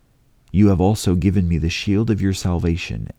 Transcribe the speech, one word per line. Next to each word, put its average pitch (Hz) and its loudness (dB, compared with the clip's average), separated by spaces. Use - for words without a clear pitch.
You 104 4
have 90 2
also 98 2
given 92 0
me 85 0
the 80 -2
shield 104 -2
of 101 -2
your 95 0
salvation, 85 -4